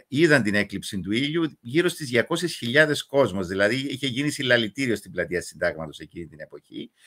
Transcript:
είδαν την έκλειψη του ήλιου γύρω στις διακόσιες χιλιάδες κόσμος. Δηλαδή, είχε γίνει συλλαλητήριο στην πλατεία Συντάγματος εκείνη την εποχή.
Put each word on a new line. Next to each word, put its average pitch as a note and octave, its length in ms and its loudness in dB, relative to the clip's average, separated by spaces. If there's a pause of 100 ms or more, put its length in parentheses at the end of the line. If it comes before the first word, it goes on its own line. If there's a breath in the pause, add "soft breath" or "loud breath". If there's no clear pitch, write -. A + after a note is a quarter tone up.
είδαν D3 360 4
την G#2 120 0
έκλειψη G2+ 440 -2
του F2 120 -4
ήλιου C#3+ 500 -2
γύρω D#3+ 280 0
στις D#3 200 -8
διακόσιες D#3+ 460 0
χιλιάδες C#3+ 480 2
κόσμος. G2 440 2
Δηλαδή, G2 280 2
είχε C3+ 320 -4
γίνει C3+ 220 -2
συλλαλητήριο A#2+ 680 0
στην F#2+ 160 -8
πλατεία E2+ 300 -2
Συντάγματος D#2+ 580 -4
εκείνη D#2+ 280 -12
την D2+ 120 -20
εποχή. - 520 -14 (160 loud breath)